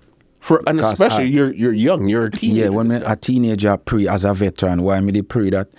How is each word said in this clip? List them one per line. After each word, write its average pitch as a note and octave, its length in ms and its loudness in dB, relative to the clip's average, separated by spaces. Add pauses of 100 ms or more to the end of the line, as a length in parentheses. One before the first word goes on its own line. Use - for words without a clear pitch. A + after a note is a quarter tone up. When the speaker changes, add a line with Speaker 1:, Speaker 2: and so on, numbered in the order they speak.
(400)
Speaker 1:
For, - 260 2
and D#3 120 0
Speaker 2:
'Cause A2 140 2
Speaker 1:
especially A2+ 320 0
Speaker 2:
I C3 40 -2
Speaker 1:
you're, C#3 240 2
you're A#2 200 -2
young, A2+ 360 0
you're A2+ 180 0
a G#2+ 40 -4
teenager. A2 340 0
Speaker 2:
Yeah, G2+ 60 2
when A2+ 180 0
me A#2 120 0
Speaker 1:
so. - 60 -10
Speaker 2:
a A2 100 -2
teenager A2 600 0
pre G#2 320 -2
as F#2+ 160 -2
a G2+ 100 2
veteran, F#2 480 0
why F#2+ 180 0
me G2 120 0
dey G2+ 100 0
pre G2+ 280 -2
that? F#2+ 180 -2 (100)